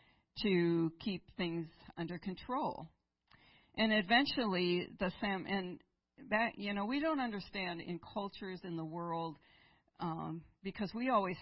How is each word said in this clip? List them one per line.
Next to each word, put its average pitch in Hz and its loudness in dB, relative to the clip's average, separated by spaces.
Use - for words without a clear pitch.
to 170 6
keep 190 -4
things 170 -2
under 170 -4
control. 196 -4
And 220 4
eventually, 202 4
the 185 0
sam-, 196 0
and 185 -2
that, 220 2
you 202 -4
know, 202 0
we 262 0
don't 302 0
understand 190 -4
in 175 -6
cultures 196 -6
in 170 -4
the 160 -2
world, 165 -4
um, 160 -4
because 196 -4
we 247 -2
always 190 2